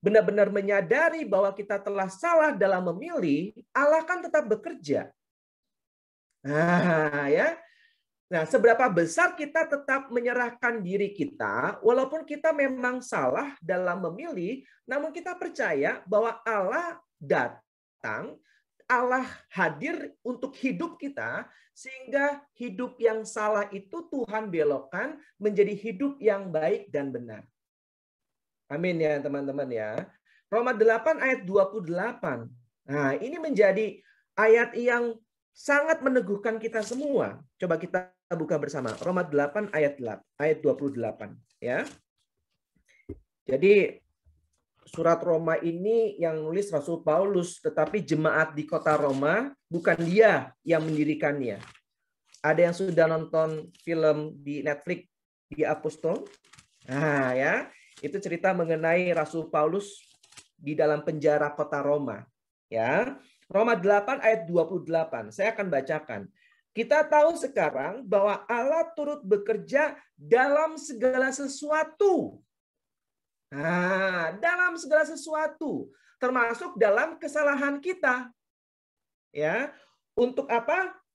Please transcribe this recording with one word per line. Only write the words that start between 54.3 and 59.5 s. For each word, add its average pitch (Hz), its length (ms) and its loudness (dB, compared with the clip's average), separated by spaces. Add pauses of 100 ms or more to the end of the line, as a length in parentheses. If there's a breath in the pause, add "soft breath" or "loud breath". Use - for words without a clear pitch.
di 143 160 -8
Netflix, 151 480 -6 (400)
di - 160 -2
Apostol? 160 640 -4 (640)
Nah, 143 400 0
ya, 151 400 0 (340 loud breath)
itu 185 160 -6
cerita 170 320 0
mengenai 165 560 0
Rasul 160 400 -2
Paulus 165 560 -2 (480)